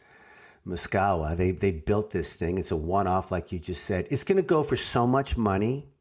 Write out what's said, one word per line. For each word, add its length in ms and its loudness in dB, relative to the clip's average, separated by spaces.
Muskawa, 720 0
they, 160 2
they 180 0
built 400 0
this 240 -4
thing. 240 -2
It's 140 -4
a 40 2
one-off, 540 0
like 220 -4
you 60 -4
just 260 -10
said. 260 -2
It's 140 -4
gonna 180 2
go 200 4
for 140 -2
so 300 0
much 300 2
money. 520 0